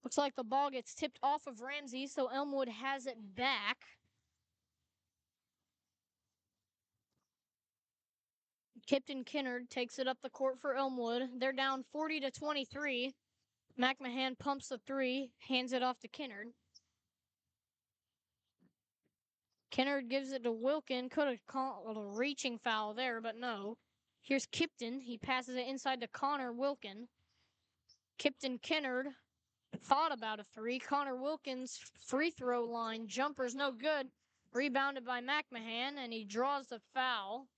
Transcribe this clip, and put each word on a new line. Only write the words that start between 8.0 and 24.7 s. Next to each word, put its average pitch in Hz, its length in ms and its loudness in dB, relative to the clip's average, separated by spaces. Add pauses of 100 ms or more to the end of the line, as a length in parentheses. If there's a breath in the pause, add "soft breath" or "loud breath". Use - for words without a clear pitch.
Kipton 269 360 2
Kinnard 247 440 -4
takes 247 300 -2
it 254 80 0
up 254 160 0
the 262 80 -6
court 262 300 0
for 269 160 0
Elmwood. 247 460 0 (160)
They're 262 140 2
down 269 380 2
forty 311 300 0
to 269 100 0
twenty-three. 277 840 -2 (680)
McMahon 262 580 0
pumps 277 300 -2
the 254 180 -4
three, 262 520 0
hands 254 340 0
it 254 100 2
off 254 180 2
to - 80 -14
Kinnard. 233 440 -8 (3250)
Kinnard 277 380 2
gives 269 220 0
it 262 100 -4
to 240 100 2
Wilkin. 254 560 0
Could 294 200 4
have 240 180 -2
called 226 500 -2
a 208 220 -6
reaching 254 400 0
foul 214 340 0
there, 233 300 0
but 226 160 -4
no. 226 400 -4 (420)
Here's 269 240 2
Kipton. 262 560 -2